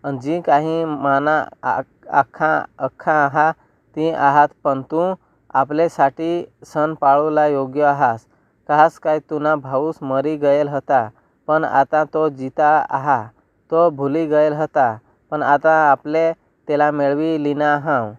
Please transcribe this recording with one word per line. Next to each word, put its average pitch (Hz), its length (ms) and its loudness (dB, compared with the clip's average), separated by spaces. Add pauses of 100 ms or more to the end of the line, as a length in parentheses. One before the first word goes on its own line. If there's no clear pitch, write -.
અન 139 160 -8
જી 151 220 -6
કાંઈ 160 440 0
માના 147 600 0 (160)
આ-, 127 200 -2 (260)
આખા 151 580 0 (120)
અખા - 320 -4
આહા 151 420 2 (400)
તી 160 180 -2
આહાત, 143 400 2 (120)
પણ 135 180 -2
તું 175 380 -4 (300)
આપલે 147 380 0
સાટી 165 600 -2 (160)
સન 156 300 -4
પાળોલા 151 520 2
યોગ્ય 139 380 -2
આહાસ. 139 360 2 (480)
કહાસ 151 320 4
કાંઈ 156 200 -2
તુના 151 360 -2
ભાઉસ 139 460 -4
મરી 139 360 -2
ગયેલ 143 320 2
હતા, 135 420 -2 (340)
પણ 156 200 0
આતા 139 400 0
તો 156 240 -2
જીતા 147 600 0
આહા, 135 400 -2 (400)
તો 165 220 2
ભૂલી 139 360 -2
ગયેલ 151 260 2
હતા, 143 460 -2 (300)
પણ 151 140 -6
આતા 147 480 4
આપલે 160 440 0 (320)
તેલા 147 240 2
મેળવી 147 460 0
લીના 147 400 0
હાવ. 131 420 -4